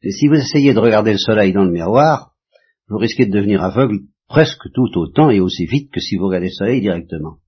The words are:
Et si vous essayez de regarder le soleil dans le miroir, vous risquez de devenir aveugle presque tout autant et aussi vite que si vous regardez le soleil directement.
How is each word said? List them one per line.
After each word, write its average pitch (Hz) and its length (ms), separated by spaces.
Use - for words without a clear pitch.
Et 98 100
si 147 160
vous 147 80
essayez 139 380
de 110 60
regarder 110 320
le 101 60
soleil 104 340
dans 98 140
le 90 60
miroir, 120 580
vous 107 80
risquez 113 280
de 98 60
devenir 101 320
aveugle 104 380
presque - 460
tout - 240
autant 110 320
et 104 100
aussi 90 260
vite 139 280
que - 80
si - 160
vous 92 100
regardez 92 200
le 90 60
soleil 117 280
directement. 82 560